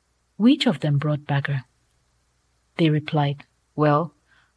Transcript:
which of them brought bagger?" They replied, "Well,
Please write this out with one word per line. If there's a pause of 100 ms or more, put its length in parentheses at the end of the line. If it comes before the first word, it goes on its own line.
(360)
which
of
them
brought
bagger?" (1120)
They
replied, (320)
"Well, (420)